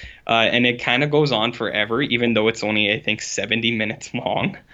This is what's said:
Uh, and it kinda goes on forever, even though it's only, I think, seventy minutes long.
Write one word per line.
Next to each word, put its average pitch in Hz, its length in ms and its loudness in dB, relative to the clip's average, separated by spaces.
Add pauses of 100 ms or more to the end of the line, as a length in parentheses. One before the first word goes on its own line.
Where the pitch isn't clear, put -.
(260)
Uh, 113 240 2
and 120 160 2
it 120 140 0
kinda 127 260 0
goes 147 240 2
on 117 220 0
forever, 107 480 -2
even 120 320 0
though 110 160 4
it's 110 160 -2
only, 107 260 2
I 107 80 2
think, - 220 -2
seventy 113 500 -2
minutes 110 440 -4
long. 101 420 -2 (180)